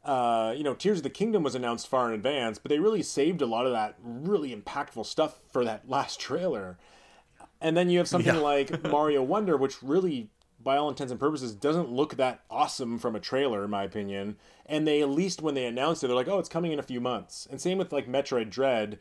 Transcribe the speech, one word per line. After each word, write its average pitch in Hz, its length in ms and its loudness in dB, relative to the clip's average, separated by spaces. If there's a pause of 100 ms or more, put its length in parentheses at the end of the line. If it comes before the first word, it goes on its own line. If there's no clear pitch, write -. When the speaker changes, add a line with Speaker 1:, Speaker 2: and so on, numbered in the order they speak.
Speaker 1:
uh, 120 520 2
you 151 60 -6
know, 139 120 0
Tears 190 240 0
of 156 40 -6
the 135 80 -4
Kingdom 208 320 0
was 127 120 0
announced 120 340 -2
far 127 200 2
in 113 60 0
advance, 117 440 -2
but - 100 -12
they 147 100 2
really 202 240 2
saved 151 400 0
a 127 40 0
lot 117 200 0
of 127 60 2
that 110 300 -2
really 139 520 -2
impactful 113 520 -8
stuff - 340 -2 (100)
for 123 140 2
that 110 240 -4
last 131 320 -2
trailer. 123 580 -4 (840)
And 160 160 2
then 180 140 4
you 175 80 6
have 175 100 2
something - 260 4
Speaker 2:
Yeah. 160 60 2
Speaker 1:
like 143 440 0
Speaker 2:
<laughs> 139 60 0
Speaker 1:
Mario 147 320 4
Wonder, 175 340 2
which 135 260 0
really, 143 480 0 (320)
by 135 140 2
all 147 120 2
intents 143 220 -6
and 120 80 -6
purposes, 131 360 -2
doesn't 147 360 0
look 127 260 0
that 127 340 0
awesome 120 480 -2
from 117 180 -2
a 101 40 -4
trailer, 123 440 0
in 104 60 -4
my 101 120 -2
opinion. 98 540 -6 (280)
And 156 220 0
they, 151 160 4
at 139 80 2
least 165 320 0
when 151 120 0
they 131 120 0
announced 139 380 0
it, - 20 2
they're 123 100 4
like, 127 120 2
"Oh, 196 100 2
it's 180 100 -2
coming 170 240 -2
in 147 60 -2
a 131 40 -4
few 123 180 -6
months." - 500 -4
And 135 100 -10
same 185 180 0
with, 180 140 -2
like, 135 160 -2
Metroid 123 400 0
Dread. 110 520 0